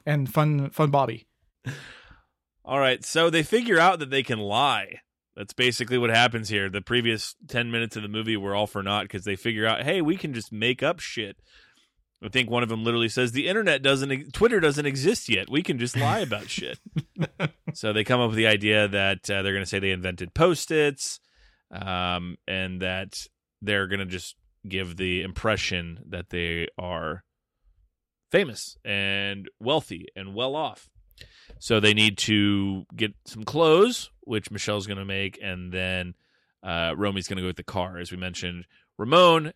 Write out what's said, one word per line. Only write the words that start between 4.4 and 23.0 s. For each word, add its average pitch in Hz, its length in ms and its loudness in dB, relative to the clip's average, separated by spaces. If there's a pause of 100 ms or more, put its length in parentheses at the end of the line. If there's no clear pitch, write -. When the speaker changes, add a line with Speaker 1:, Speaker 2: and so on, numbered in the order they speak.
Speaker 2:
That's 104 160 -12
basically 123 460 2
what 120 120 2
happens 113 380 4
here. 101 200 0
The 95 140 -6
previous 117 520 0 (140)
ten 120 220 -4
minutes 117 260 -4
of 107 60 -8
the 104 60 -8
movie 110 280 -2
were 98 180 -2
all 104 120 2
for 101 160 -4
naught 101 260 0
'cause 92 160 -8
they 101 120 -2
figure 110 300 0
out, 110 160 2
"Hey, 170 200 0
we 160 140 2
can 160 180 -6
just 113 180 -8
make 113 300 0
up 160 180 0
shit." 101 380 -8 (840)
I 104 60 -8
think 123 220 0
one 120 120 2
of 117 60 0
them 110 160 -4
literally 117 240 2
says, 123 240 0
"The 139 160 -2
internet 180 340 2
doesn't 135 300 2
e-, 135 200 -4
Twitter 226 280 4
doesn't 147 260 4
exist 139 420 0
yet. 101 220 2
We 147 120 0
can 170 160 -2
just 117 180 -2
lie 156 240 2
about 110 300 -4
shit." - 280 -8 (400)
Speaker 1:
<laughs> 170 320 -4 (240)
Speaker 2:
So 107 200 -4
they 107 100 0
come 123 160 2
up 120 80 4
with 110 80 -2
the 110 120 4
idea 107 380 4
that, 98 440 0
uh, 98 100 -2
they're 98 140 0
gonna 98 100 -2
say 98 140 -2
they 98 140 0
invented 90 420 -6
Post-its, 156 840 0 (500)
um, 90 680 -4 (100)
and 92 360 -6
that 95 440 -6 (360)